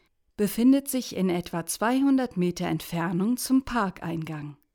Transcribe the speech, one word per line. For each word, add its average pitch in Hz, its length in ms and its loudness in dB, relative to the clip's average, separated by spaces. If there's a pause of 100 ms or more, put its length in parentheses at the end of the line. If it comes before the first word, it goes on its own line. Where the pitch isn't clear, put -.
(360)
befindet 262 520 4
sich - 280 -4
in 185 120 0
etwa 175 380 -4
zweihundert 262 680 2
Meter 180 300 0
Entfernung 170 680 -2
zum 262 280 2
Parkeingang. 160 920 -4 (180)